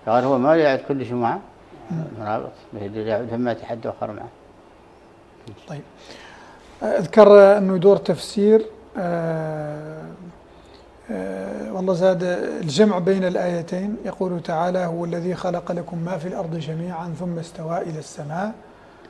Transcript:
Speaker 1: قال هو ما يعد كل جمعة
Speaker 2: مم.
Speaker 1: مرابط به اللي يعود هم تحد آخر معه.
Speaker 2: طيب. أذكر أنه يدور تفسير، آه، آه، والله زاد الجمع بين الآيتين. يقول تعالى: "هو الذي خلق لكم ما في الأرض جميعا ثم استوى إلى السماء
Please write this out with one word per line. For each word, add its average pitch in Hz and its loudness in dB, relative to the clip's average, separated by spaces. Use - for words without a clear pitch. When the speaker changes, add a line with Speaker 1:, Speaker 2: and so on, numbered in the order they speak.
Speaker 1:
قال 120 4
هو 135 4
ما 143 4
يعد 143 4
كل 135 -4
جمعة 123 -2
Speaker 2:
مم. 160 -4
Speaker 1:
مرابط 113 -6
به 104 -10
اللي 107 -8
يعود 113 -2
هم 120 -2
تحد 117 -8
آخر 107 -8
معه. 101 -14
Speaker 2:
طيب. 147 -12
أذكر 202 8
أنه 190 0
يدور 190 6
تفسير، 208 2
آه، 156 -6
آه، 190 -6
والله 185 0
زاد 180 2
الجمع 185 4
بين 190 2
الآيتين. 180 -2
يقول 180 -6
تعالى: 180 -2
"هو 170 -4
الذي 170 -4
خلق 175 -4
لكم 170 -8
ما 170 -4
في 156 -8
الأرض 175 -6
جميعا 165 -8
ثم 175 -6
استوى 165 -8
إلى 160 -6
السماء 160 -8